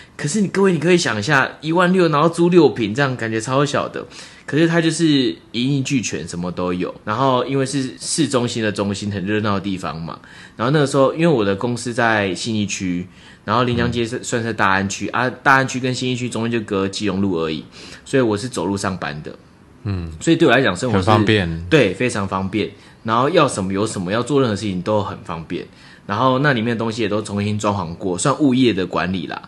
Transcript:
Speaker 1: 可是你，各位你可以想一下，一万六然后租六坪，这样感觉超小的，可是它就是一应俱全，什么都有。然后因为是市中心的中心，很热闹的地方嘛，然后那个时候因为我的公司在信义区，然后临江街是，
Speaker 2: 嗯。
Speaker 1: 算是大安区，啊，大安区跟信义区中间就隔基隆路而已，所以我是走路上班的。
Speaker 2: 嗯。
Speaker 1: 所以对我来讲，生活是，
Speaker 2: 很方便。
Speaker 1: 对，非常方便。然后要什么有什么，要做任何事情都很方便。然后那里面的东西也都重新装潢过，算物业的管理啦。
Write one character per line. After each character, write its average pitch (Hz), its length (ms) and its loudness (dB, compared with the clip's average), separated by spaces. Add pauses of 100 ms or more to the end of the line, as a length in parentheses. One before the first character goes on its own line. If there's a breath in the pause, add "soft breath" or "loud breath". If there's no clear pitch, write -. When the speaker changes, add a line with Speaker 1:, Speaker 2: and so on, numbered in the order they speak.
(180 loud breath)
Speaker 1:
可 - 100 -4
是 208 140 0
你， 185 60 2
各 190 160 0
位 190 80 4
你 170 80 0
可 160 120 2
以 185 60 6
想 120 220 0
一 - 20 -4
下， 131 260 2 (140)
一 156 100 -4
万 180 220 4
六 185 140 4
然 151 120 2
后 156 80 4
租 170 220 2
六 170 200 8
坪， 110 260 -2
这 139 60 0
样 131 140 0
感 113 140 -6
觉 110 100 -2
超 131 240 0
小 123 240 0
的， - 160 -8 (440 loud breath)
可 139 100 -2
是 165 100 4
它 165 140 2
就 165 80 2
是 165 160 0 (460)
一 127 240 0
应 135 80 0
俱 131 180 0
全， 85 260 -6
什 87 120 -8
么 90 120 -4
都 90 220 -2
有。 90 180 -2 (120)
然 107 120 -4
后 127 300 2
因 139 140 -2
为 135 60 0
是 131 340 -4
市 - 280 -2
中 120 200 0
心 113 160 -4
的 107 80 0
中 101 240 -2
心， 104 160 -6
很 98 120 -4
热 107 180 0
闹 107 120 0
的 98 80 -2
地 95 160 -4
方 82 240 -8
嘛， 80 160 -10 (400 loud breath)
然 110 80 -2
后 127 60 2
那 156 80 4
个 139 80 4
时 143 100 0
候 135 160 4
因 156 60 -6
为 165 80 4
我 123 180 4
的 98 100 2
公 120 220 -4
司 120 160 -6
在 110 400 2
信 110 220 -4
义 104 100 0
区， 90 400 -4 (380 loud breath)
然 104 120 0
后 123 100 2
临 120 100 -2
江 120 160 0
街 117 140 -2
是， 117 120 -8
Speaker 2:
嗯。 - 60 -10
Speaker 1:
算 120 180 -4
是 113 120 -4
大 104 160 2
安 98 180 2
区， 98 220 -6
啊， 123 200 -2
大 139 260 4
安 135 120 4
区 123 140 -6
跟 127 120 -2
信 127 160 -4
义 127 60 -2
区 120 140 -6
中 113 200 -4
间 - 20 -2
就 117 140 -2
隔 98 220 -2
基 98 220 -6
隆 92 100 -2
路 98 140 0
而 80 180 -2
已， 78 140 -6 (400 loud breath)
所 - 120 0
以 131 60 4
我 107 140 2
是 113 100 -6
走 95 180 -4
路 98 120 0
上 95 200 -4
班 76 240 -8
的。 - 140 -14 (480)
Speaker 2:
嗯。 90 260 -6 (120)
Speaker 1:
所 165 100 0
以 151 60 4
对 156 100 4
我 120 60 6
来 131 80 6
讲， 110 120 2
生 107 160 -4
活 104 120 2
是， 92 80 2
Speaker 2:
很 107 80 8
方 104 80 4
便。 87 440 0
Speaker 1:
对， 120 240 4
非 123 160 -2
常 107 160 -4
方 95 220 -2
便。 92 240 -2 (320 loud breath)
然 113 160 2
后 135 100 2
要 165 160 6
什 113 160 -2
么 95 120 -4
有 98 120 0
什 107 160 -6
么， 90 120 -2
要 117 100 0
做 143 160 0
任 127 100 2
何 104 60 0
事 95 60 -6
情 95 200 -4
都 104 220 0
很 95 220 -8
方 82 180 -8
便。 82 240 -8 (400 loud breath)
然 101 80 -4
后 127 220 2
那 143 160 2
里 117 80 0
面 117 140 -2
的 - 20 -8
东 113 140 -4
西 113 100 -6
也 104 80 0
都 104 100 0
重 101 240 -4
新 107 140 -2
装 104 180 0
潢 87 200 -4
过， 90 200 -4
算 131 220 0
物 143 160 2
业 127 180 4
的 92 140 -2
管 87 260 -2
理 90 140 -4
啦。 - 220 -10